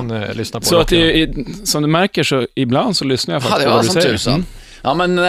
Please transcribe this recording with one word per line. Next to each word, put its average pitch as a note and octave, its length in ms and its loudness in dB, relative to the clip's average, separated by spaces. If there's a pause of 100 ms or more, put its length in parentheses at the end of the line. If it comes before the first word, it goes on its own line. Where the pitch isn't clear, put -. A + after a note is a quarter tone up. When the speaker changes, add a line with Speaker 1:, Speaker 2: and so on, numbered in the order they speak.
Speaker 1:
man, A2+ 200 -4
eh, G2+ 120 -6
lyssna A2+ 260 -6
på - 60 -6
Speaker 2:
Så E3+ 140 4
att D#3 80 0
det, E3 200 4 (180)
Speaker 1:
Rockhyllan. C#3 200 -6 (160)
Speaker 2:
i, G3 40 -14
som D3+ 160 0
du D3 60 2
märker, E3+ 340 2
så C3 320 0
ibland C3+ 420 0
så D3+ 80 -2
lyssnar C3+ 300 -2
jag C#3 80 -2
Speaker 3:
Ja, B2 60 -4
Speaker 2:
faktiskt G3 120 2
Speaker 3:
det C3+ 40 2
Speaker 2:
på - 60 2
Speaker 3:
var - 60 4
Speaker 2:
vad - 80 2
du A2+ 80 2
Speaker 3:
som - 100 2
Speaker 2:
säger. B2 120 2
Speaker 3:
tusan. A#2+ 200 0
Speaker 2:
Mm. F3 120 -2 (360)
Speaker 3:
Ja, C#3 120 0
men F3+ 220 0
när F3 120 2